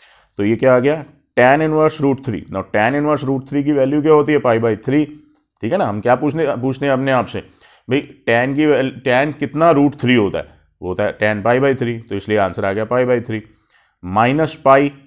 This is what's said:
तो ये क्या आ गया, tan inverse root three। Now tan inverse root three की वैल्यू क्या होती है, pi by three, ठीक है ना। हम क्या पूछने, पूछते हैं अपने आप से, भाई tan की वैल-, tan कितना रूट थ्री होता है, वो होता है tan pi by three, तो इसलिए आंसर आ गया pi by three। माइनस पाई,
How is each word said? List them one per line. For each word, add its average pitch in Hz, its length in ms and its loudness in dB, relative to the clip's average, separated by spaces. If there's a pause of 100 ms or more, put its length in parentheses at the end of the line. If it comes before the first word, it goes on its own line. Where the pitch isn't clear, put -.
(380)
तो 101 60 -2
ये 110 120 0
क्या 127 200 4
आ - 20 4
गया, 143 260 0 (320)
tan 131 260 4
inverse 156 380 0
root 135 260 0
three। 104 240 -6
Now 95 120 -6 (120)
tan 117 260 0
inverse 147 300 -2
root 135 180 -6
three 143 160 -2
की 151 80 0
वैल्यू 139 300 0
क्या 156 100 4
होती 151 200 4
है, 143 100 2
pi 117 180 2
by 113 140 0 (100)
three, 143 200 0 (580)
ठीक 113 100 -4
है 185 60 0
ना। 175 80 -2
हम 104 140 -4
क्या 120 160 2
पूछने, 147 300 -2 (100)
पूछते 131 300 -4
हैं 139 60 0
अपने 135 200 -2
आप 120 140 0
से, - 140 -10 (500)
भाई 143 100 0 (280)
tan 123 280 0
की 151 100 2
वैल-, 135 260 2 (140)
tan 135 320 0
कितना 156 320 0
रूट 143 300 2
थ्री 123 140 2
होता 95 240 2
है, - 180 -12 (260)
वो 90 60 -8
होता 92 160 -4
है 92 140 -6
tan 107 280 -2
pi 120 140 2
by 139 160 2
three, 120 220 -4 (100)
तो 104 60 -8
इसलिए 104 240 -2
आंसर 95 260 -2
आ 98 80 -2
गया 107 160 -4
pi 123 180 0
by 123 200 0
three। 110 140 -6 (640)
माइनस 123 520 0 (100)
पाई, 139 280 4 (140)